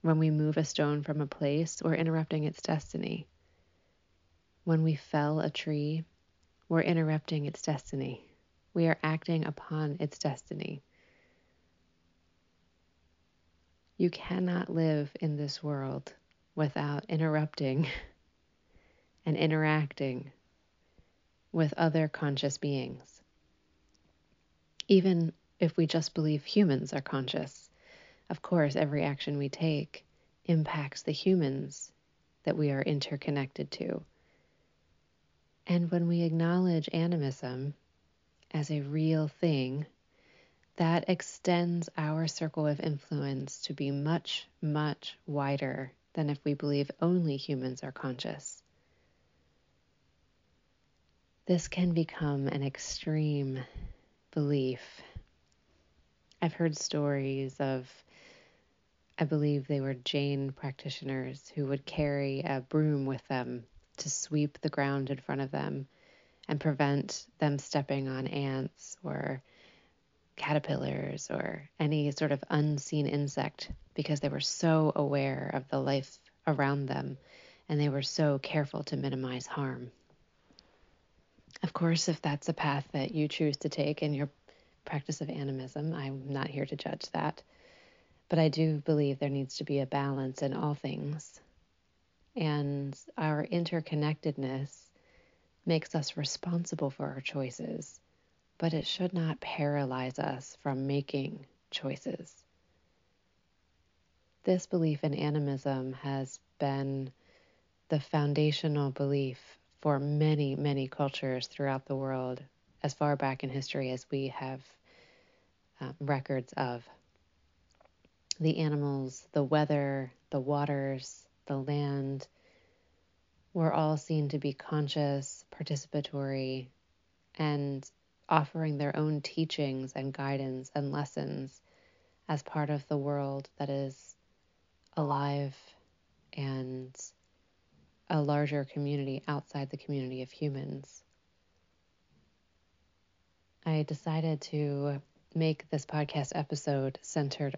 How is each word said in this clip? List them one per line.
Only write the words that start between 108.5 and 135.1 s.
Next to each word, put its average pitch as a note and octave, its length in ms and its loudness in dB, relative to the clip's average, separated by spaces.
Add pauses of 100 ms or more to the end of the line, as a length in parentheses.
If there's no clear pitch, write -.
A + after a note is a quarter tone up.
belief C#3 480 0 (440)
for C#3+ 160 2
many, D3 580 2
many C#3 320 0
cultures C3+ 580 -2
throughout C3+ 400 -2
the C3+ 100 -2
world, C3 460 -4 (400)
as D3 120 0
far D3 200 2
back C3+ 300 -2
in C3 60 -4
history C3+ 400 -4
as B2+ 200 -6
we C3+ 180 -2
have, C3 320 -8 (1200)
uh, C3 200 -8
records C3+ 560 -2
of. B2 320 -4 (1500)
The D#3 180 2
animals, C#3+ 720 -2
the D3 120 4
weather, C#3 680 2 (180)
the C#3+ 100 0
waters, C#3 840 -2 (220)
the C#3 100 -4
land C#3 720 -2 (1300)
were E3 200 4
all D#3 240 2
seen D3+ 340 0
to D3+ 80 -2
be C#3+ 140 -2
conscious, C#3+ 1000 -2
participatory, C3+ 1160 -4 (680)
and C#3+ 520 -2 (440)
offering D#3 460 2
their C#3+ 180 0
own D3+ 240 2
teachings C#3 760 -2
and C3+ 180 -4
guidance C3+ 640 -4
and C#3+ 160 -2
lessons C#3+ 680 -6 (680)
as D3+ 140 -2
part D3 280 -4
of C#3+ 180 -2
the D3+ 80 0
world C#3 520 -2 (100)
that C#3+ 100 -4
is C#3 480 -6 (800)
alive C#3+ 580 0 (800)